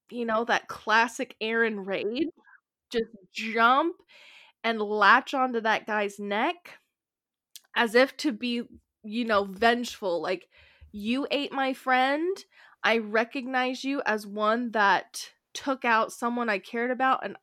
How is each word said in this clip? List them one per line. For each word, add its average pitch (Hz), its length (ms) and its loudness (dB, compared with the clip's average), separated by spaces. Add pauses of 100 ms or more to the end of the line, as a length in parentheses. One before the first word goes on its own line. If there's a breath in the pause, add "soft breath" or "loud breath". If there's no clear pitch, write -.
you 233 160 -6
know, 226 200 0
that 240 240 0
classic - 720 0
Eren 220 440 0
rage, 208 420 -2 (640 soft breath)
just 226 140 -2 (280)
jump 233 640 2 (640 soft breath)
and 226 180 -2
latch 214 520 6
onto 254 280 0
that 214 260 0
guy's 208 320 -2
neck 220 600 -4 (960)
as 226 200 2
if 262 220 4
to 294 140 -2
be, 240 320 -4 (400)
you 220 220 -4
know, 208 200 2
vengeful. 202 760 0
Like, 185 280 -6 (420 soft breath)
"You 226 400 -2
ate 285 220 -2
my 269 200 -2
friend. 277 640 0 (460 soft breath)
I 226 160 2
recognize 247 840 -2
you 269 220 -2
as 214 220 -2
one 214 440 -2
that - 600 0 (220)
took 262 320 -4
out 226 280 2
someone 240 360 -4
I 196 100 0
cared 240 320 -4
about, 262 340 0
and 202 180 -10